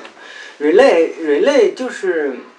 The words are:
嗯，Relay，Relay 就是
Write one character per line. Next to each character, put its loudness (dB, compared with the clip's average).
嗯， -4
Relay，Relay 2
就 -8
是 -4